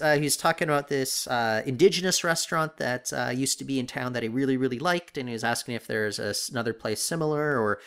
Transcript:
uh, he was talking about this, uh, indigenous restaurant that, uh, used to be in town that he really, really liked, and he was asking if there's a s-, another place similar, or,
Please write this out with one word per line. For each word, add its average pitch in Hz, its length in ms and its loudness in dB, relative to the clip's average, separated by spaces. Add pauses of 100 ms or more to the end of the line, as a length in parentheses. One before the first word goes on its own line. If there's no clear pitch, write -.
uh, 151 140 6
he 147 60 2
was 143 160 2
talking 165 300 2
about 143 200 2
this, 135 380 -2
uh, 113 400 2
indigenous 175 580 4
restaurant 165 540 0
that, 123 340 -2
uh, 123 220 -2
used 131 240 -2
to 143 60 -10
be 135 140 -2
in 127 80 -2
town 127 280 -6
that 120 80 -2
he 113 80 -2
really, 131 260 2
really 127 220 0
liked, 170 400 -2
and 127 100 -6
he 120 60 -6
was 113 100 -4
asking 117 300 -2
if 113 120 -8
there's 107 320 -2
a 104 120 -4
s-, - 180 -4
another 117 240 -2
place 110 300 -4
similar, 151 580 0
or, 104 260 0